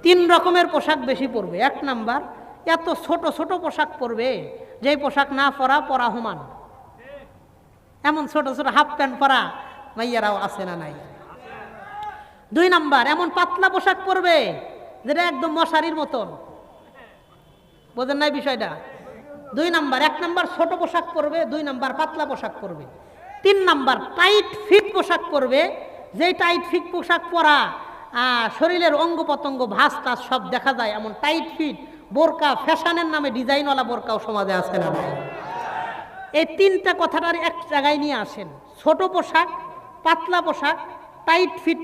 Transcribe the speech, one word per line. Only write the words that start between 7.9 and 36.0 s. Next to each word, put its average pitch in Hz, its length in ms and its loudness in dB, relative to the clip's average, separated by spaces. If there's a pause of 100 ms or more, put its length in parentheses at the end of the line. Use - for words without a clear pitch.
এমন 302 220 0
ছোট 294 220 -2
ছোট 269 180 -4
হাফ 269 200 4 (100)
প্যান্ট 262 240 -2
পরা 254 300 4 (460)
মাইয়ারাও 220 460 0
আছে 196 220 -6
না 175 120 -6
নাই? 151 160 -10 (1600)
দুই 349 140 6
নাম্বার, 285 380 4
এমন 320 240 0
পাতলা 359 380 2
পোশাক 370 280 2 (100)
পরবে 339 460 2 (520)
যেটা 294 180 0
একদম 320 300 -2
মশারির 320 420 2
মতন। 277 320 -4 (1700)
বোঝেন 254 200 -2
নাই 294 140 2
বিষয়টা? 254 380 -2 (880)
দুই 320 160 2
নাম্বার, 285 320 0
এক 330 180 4
নাম্বার 349 240 0 (120)
ছোট 339 180 2
পোশাক 339 300 0 (100)
পরবে, 311 300 0
দুই 285 180 -4
নাম্বার 262 300 -4
পাতলা 311 340 -2
পোশাক 233 340 -6
পরবে, 165 240 -10 (580)
তিন 392 200 6
নাম্বার 285 380 2
টাইট - 680 2
ফিট 415 260 6
পোশাক 339 260 2 (100)
পরবে। 277 460 2 (380)
যেই 330 180 2
টাইট 339 280 2 (100)
ফিট 349 120 2 (100)
পোশাক 339 280 0 (100)
পরা, 294 420 4 (400)
আহ, 240 360 0 (100)
শরীরের 339 360 4
অঙ্গ 330 280 0
প্রত্যঙ্গ 277 440 -2
ভাঁজ 247 260 4 (120)
টাজ 247 140 -2 (100)
সব 214 220 -2
দেখা 254 220 0
যায়, 226 180 -2
এমন 214 300 -6
টাইট 302 240 0 (140)
ফিট 302 180 -2 (380)
বোরকা, 302 400 4
ফ্যাশনের 330 520 0
নামে 302 240 0
ডিজাইনওয়ালা 269 540 0
বোরকাও 220 340 -4
সমাজে 202 340 -2
আছে 185 260 0
না - 0 -
নাই? 156 500 -4 (1040)